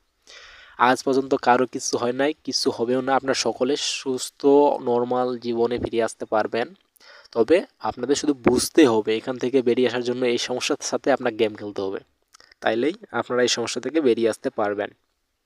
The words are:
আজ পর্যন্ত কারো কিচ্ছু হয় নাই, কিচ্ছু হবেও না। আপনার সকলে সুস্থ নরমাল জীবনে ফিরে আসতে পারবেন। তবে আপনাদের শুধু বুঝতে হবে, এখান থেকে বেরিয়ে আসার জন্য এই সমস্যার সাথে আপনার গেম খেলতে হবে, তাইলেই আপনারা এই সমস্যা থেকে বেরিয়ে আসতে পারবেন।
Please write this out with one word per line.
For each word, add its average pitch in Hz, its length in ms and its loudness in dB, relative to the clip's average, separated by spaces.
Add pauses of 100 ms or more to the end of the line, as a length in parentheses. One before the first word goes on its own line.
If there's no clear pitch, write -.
(800)
আজ 127 260 2
পর্যন্ত 135 300 0
কারো 123 320 2
কিচ্ছু - 320 -6
হয় 120 140 -2
নাই, 139 220 -2 (100)
কিচ্ছু - 260 -2
হবেও 127 300 -2
না। 135 160 0
আপনার 131 180 0
সকলে 131 420 -2
সুস্থ - 680 -6 (340)
নরমাল 123 580 0
জীবনে 117 400 -2
ফিরে 113 240 -2
আসতে 110 220 -4
পারবেন। 113 500 -2 (580)
তবে 120 300 2 (180)
আপনাদের 123 340 -2
শুধু 147 200 -2
বুঝতে 123 520 4
হবে, 110 300 2
এখান 123 220 -6
থেকে 123 240 0
বেরিয়ে 120 260 2
আসার 120 140 -2
জন্য 123 240 -2
এই 120 120 0
সমস্যার 127 420 -4
সাথে - 320 -2
আপনার 123 200 -2
গেম 107 220 -2
খেলতে 101 280 -8
হবে, 98 180 -6 (600)
তাইলেই 117 320 0 (180)
আপনারা 123 320 -2
এই 120 60 2
সমস্যা 117 320 -4
থেকে 143 200 -2
বেরিয়ে 113 300 2
আসতে 120 200 -6
পারবেন। 104 400 -4 (560)